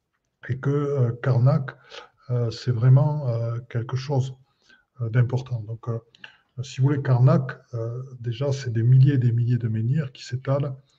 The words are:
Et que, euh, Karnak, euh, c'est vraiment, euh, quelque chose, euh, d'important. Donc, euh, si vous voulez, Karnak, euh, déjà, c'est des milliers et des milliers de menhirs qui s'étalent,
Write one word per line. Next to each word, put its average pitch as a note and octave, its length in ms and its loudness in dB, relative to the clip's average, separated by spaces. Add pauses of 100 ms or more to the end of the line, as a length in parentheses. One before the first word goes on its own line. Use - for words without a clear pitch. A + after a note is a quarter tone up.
(480)
Et C3 120 -6
que, C#3+ 100 -4
euh, C#3+ 420 0 (100)
Karnak, C3 540 2 (540)
euh, A#2+ 220 -2
c'est - 200 -4
vraiment, C#3 560 4
euh, A#2 320 -4 (100)
quelque A#2+ 280 -6
chose, C3 360 -4 (680)
euh, A2+ 80 -4
d'important. A#2+ 580 0
Donc, A2+ 220 -10
euh, A2+ 100 -4 (640)
si - 160 -10
vous C3 80 4
voulez, C#3+ 140 0
Karnak, C3 560 4 (160)
euh, A#2 280 -8 (200)
déjà, B2 320 -4
c'est B2 180 -6
des A2+ 120 0
milliers C3 320 6
et - 20 2
des A#2+ 160 2
milliers A#2+ 240 0
de A2+ 100 -2
menhirs A#2+ 460 -2
qui - 100 -20
s'étalent, C3+ 500 -4 (260)